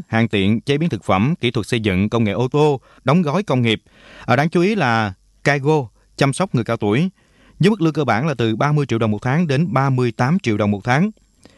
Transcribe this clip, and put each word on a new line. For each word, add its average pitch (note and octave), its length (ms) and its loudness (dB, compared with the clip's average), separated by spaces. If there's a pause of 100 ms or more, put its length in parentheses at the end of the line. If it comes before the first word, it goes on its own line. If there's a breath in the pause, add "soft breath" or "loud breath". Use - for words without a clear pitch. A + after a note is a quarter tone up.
hàng A2+ 200 0
tiện, G#2 340 0
chế C#3+ 160 -2
biến E3 120 -2
thực G#2 140 -6
phẩm, G#2+ 380 2
kỹ B2 100 0
thuật G#2+ 160 -4
xây B2 120 -2
dựng, G#2 300 0
công A#2 140 0
nghệ G#2 80 0
ô A2+ 160 -2
tô, D3 340 0 (220 soft breath)
đóng D#3 180 2
gói D#3+ 220 -2
công C3 180 0
nghiệp. A2+ 200 0 (440 loud breath)
À, A#2+ 100 2
đáng D3 140 2
chú F3 120 2
ý G3+ 140 2
là A2+ 380 0 (300)
Kaigo, C#3+ 440 0 (300)
chăm C#3 160 2
sóc - 220 -4
người A#2 80 0
cao A#2 140 -4
tuổi, A#2 320 0 (500 soft breath)
với E3 100 4
mức A3 120 0
lương D#3+ 120 0
cơ D3+ 120 -2
bản A#2+ 220 0
là D3+ 60 -2
từ A2+ 220 0
ba C3+ 160 0
mươi D3 140 0
triệu A#2 140 -2
đồng A2 120 0
một G#2 100 -4
tháng D3+ 260 0
đến C#3 260 0
ba C3+ 160 0
mươi B2+ 220 0
tám C3+ 320 0
triệu G#2+ 140 0
đồng G#2 140 0
một G2+ 120 -4
tháng. D3+ 280 0 (460 soft breath)